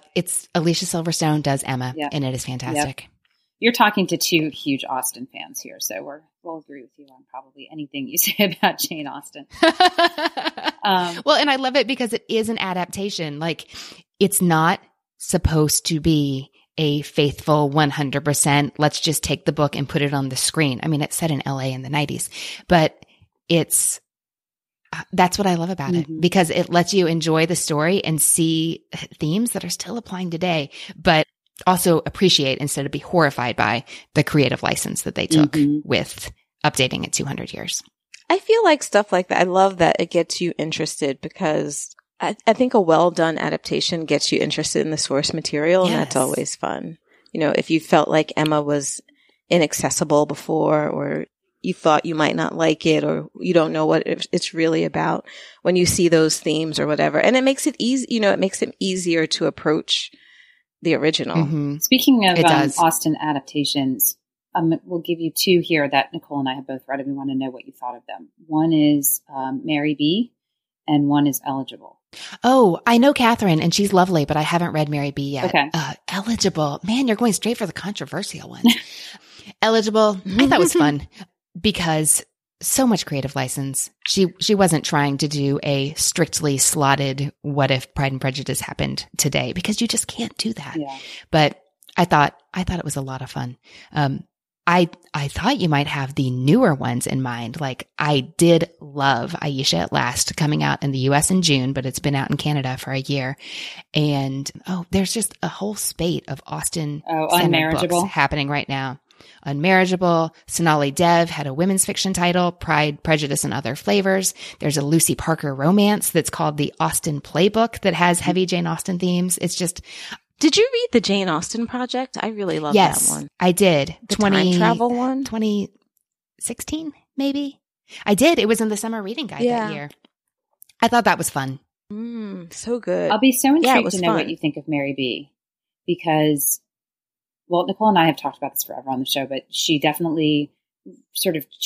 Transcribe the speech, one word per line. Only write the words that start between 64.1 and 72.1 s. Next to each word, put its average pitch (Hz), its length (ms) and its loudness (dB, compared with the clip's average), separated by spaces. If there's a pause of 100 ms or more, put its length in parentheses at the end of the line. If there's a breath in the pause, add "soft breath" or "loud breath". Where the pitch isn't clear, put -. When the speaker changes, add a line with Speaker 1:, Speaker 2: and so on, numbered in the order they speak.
Speaker 2:
um, 165 200 2 (100)
we'll 180 160 -6
give 165 200 -6
you 160 160 -2
two 180 260 4
here 156 260 0
that 139 260 0
Nicole 147 260 -6
and 131 80 -2
I 131 60 -4
have 135 120 -12
both 131 220 -10
read, 135 120 -6
and 135 100 -8
we 139 40 -6
wanna 139 200 -6
know 131 160 -4
what 123 160 -20
you - 60 -20
thought 123 240 -12
of 117 120 -20
them. - 220 -16 (160)
One 160 260 0
is, 147 480 4 (120)
um, 131 320 -6
Mary 151 300 -2
B, 170 380 0 (560)
and 147 200 4
one 147 180 4
is 135 200 0
Eligible. 135 540 -10 (420 loud breath)